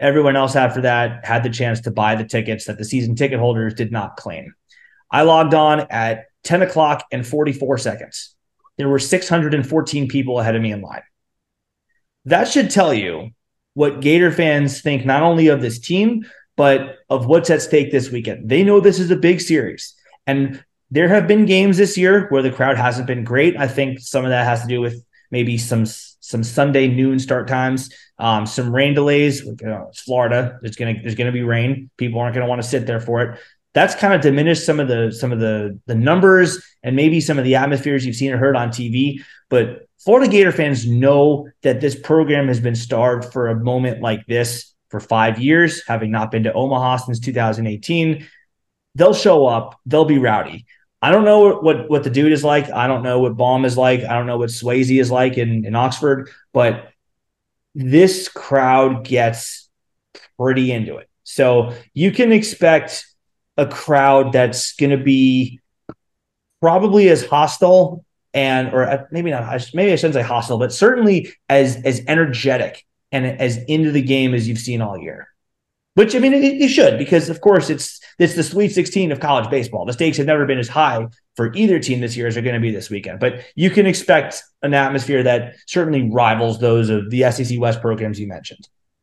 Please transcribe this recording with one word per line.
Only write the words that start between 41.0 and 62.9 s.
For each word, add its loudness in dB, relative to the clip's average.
that 0
this -4
program 0
has -2
been -2
starved -2
for -4
a -2
moment -4
like -4
this -4
for -8
five 0
years, 2
having -4
not -4
been -2
to -2
Omaha -2
since -6
two -8
thousand -2
eighteen. -4
They'll 6
show 4
up. -4
They'll 4
be 2
rowdy. -2
I 4
don't 4
know 6
what, 0
what 0
the -4
Dude 2
is 0
like. 0
I -2
don't -2
know 0
what 0
Baum 0
is -2
like. 2
I -6
don't -2
know -6
what -4
Swayze 0
is 2
like 0
in, -2
in -6
Oxford, -2
but 0
this 2
crowd 0
gets -4
pretty 0
into -6
it. -20
So 0
you 0
can 2
expect 2